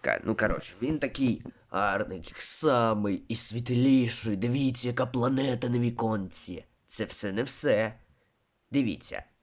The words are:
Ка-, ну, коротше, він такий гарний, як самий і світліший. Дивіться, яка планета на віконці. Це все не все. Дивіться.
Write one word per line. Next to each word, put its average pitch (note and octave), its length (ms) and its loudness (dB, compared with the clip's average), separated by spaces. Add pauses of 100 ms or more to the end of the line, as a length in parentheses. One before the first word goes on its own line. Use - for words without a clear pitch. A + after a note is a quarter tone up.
Ка-, - 220 0
ну, G#2+ 120 0
коротше, E2+ 460 -2
він D3 180 0
такий C3 440 0 (260)
гарний, G2 480 -2
як - 200 -14
самий A2+ 880 2
і A2+ 80 -4
світліший. A#2+ 1000 2
Дивіться, B2 520 0
яка A#2+ 180 0
планета B2 640 0
на A#2+ 100 2
віконці. A2 880 -2 (220)
Це - 180 -6
все G2 260 -6
не G#2 120 0
все. A2 500 0 (800)
Дивіться. A2 520 -2 (200)